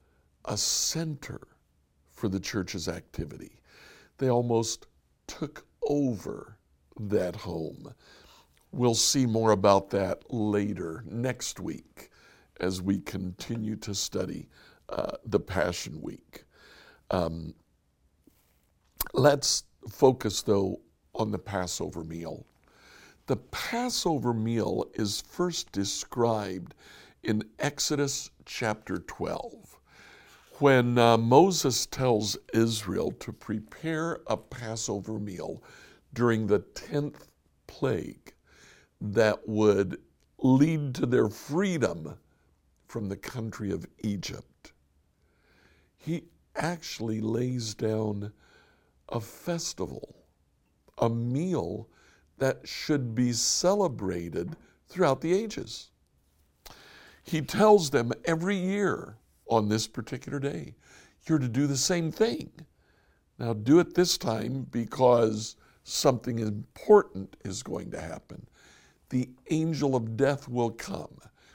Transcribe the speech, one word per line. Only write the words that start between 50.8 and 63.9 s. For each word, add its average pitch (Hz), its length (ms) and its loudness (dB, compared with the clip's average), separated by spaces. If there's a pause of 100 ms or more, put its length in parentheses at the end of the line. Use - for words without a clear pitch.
a 117 100 4
meal 117 800 -2 (480)
that 131 300 -2
should 127 480 -2
be 123 180 2
celebrated 113 1200 0 (320)
throughout 139 340 2
the 165 120 0
ages. - 560 -4 (1300)
He 156 180 -4
tells 196 480 6
them 120 220 2 (140)
every 170 320 0
year 185 600 -2 (300)
on 110 200 4
this 110 180 2
particular 127 540 -8
day, 143 360 -8 (520)
"You're 160 100 4
to 127 120 0
do 139 180 2
the 139 80 0
same 165 340 0
thing. - 560 -2 (720)
Now 120 140 -2
do 113 280 6
it 165 160 2